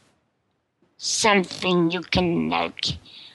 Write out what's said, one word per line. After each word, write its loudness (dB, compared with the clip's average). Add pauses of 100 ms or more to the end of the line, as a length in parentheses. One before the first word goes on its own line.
(1000)
something 2
you -4
can, 0
like, -4 (480)